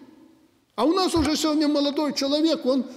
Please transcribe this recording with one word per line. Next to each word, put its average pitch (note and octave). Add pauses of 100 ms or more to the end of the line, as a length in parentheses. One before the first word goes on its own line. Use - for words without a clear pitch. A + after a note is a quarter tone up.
(760)
А A3
у D#4+
нас F#4
уже D#4
сегодня D4+
молодой C#4+
человек, D4
он, B3+ (120)